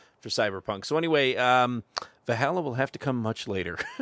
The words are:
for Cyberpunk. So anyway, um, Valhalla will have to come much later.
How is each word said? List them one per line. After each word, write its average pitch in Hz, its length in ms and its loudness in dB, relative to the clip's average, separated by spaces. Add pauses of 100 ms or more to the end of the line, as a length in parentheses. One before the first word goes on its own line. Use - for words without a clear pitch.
(200)
for - 100 -14
Cyberpunk. 101 540 -2
So 147 140 -2
anyway, 147 380 4
um, 123 480 4 (420)
Valhalla 139 340 0
will 143 140 -4
have 131 180 0
to - 60 -12
come 131 180 -2
much 113 320 -4
later. 90 300 -4 (240)